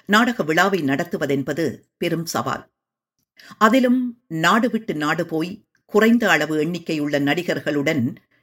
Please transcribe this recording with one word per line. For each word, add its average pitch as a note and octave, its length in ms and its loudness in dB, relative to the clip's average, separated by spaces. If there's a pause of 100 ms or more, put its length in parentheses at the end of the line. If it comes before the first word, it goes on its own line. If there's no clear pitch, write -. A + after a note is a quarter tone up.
நாடக A3 380 0
விழாவை F3+ 380 2
நடத்துவதென்பது C#3+ 1000 -4 (160)
பெரும் E3 280 -4
சவால். - 460 -6 (840)
அதிலும் B3 720 2
நாடு F#3+ 420 2
விட்டு A3 240 -4
நாடு D#3 320 0
போய் D#3+ 400 -6 (200)
குறைந்த A3 440 4
அளவு D3+ 360 2
எண்ணிக்கையுள்ள D3+ 540 -2
நடிகர்களுடன் D3 960 0 (280)